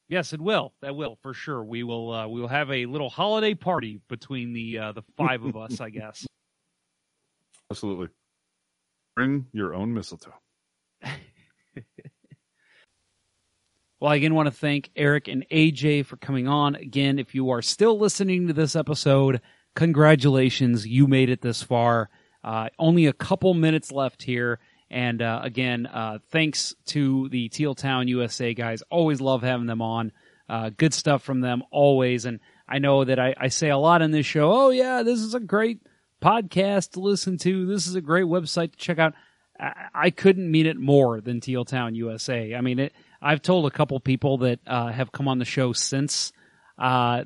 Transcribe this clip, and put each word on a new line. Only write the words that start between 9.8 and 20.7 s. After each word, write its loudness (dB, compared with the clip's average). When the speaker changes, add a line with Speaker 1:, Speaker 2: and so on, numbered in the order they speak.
Speaker 2:
mistletoe. -10
<laughs> -10
Speaker 1:
Well, 2
I 4
again 2
wanna 2
thank -4
Eric 2
and -4
A 4
J 0
for -14
coming -4
on. 2
Again, 0
if -8
you -2
are -2
still 2
listening 0
to 0
this 0
episode, 2
congratulations. 4